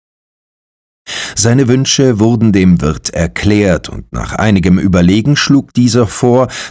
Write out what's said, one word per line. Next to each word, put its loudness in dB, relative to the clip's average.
Seine 0
Wünsche 0
wurden 2
dem 4
Wirt -4
erklärt, -2
und -16
nach -8
einigem 2
Überlegen 2
schlug -2
dieser 2
vor, 0